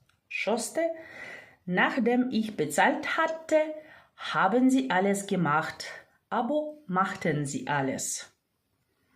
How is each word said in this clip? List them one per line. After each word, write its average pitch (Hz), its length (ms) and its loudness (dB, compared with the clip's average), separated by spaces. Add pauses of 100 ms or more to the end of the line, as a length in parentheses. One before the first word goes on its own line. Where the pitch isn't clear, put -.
(280)
Шосте. 277 640 -2 (760)
Nachdem 247 680 2
ich 214 260 -2
bezahlt 190 600 2
hatte, 311 580 0 (400)
haben 202 560 2
sie 262 180 2
alles 196 380 2
gemacht, 160 580 0 (440)
або 294 480 -2 (100)
machten 180 580 0
sie 135 220 -6
alles. - 640 -4 (840)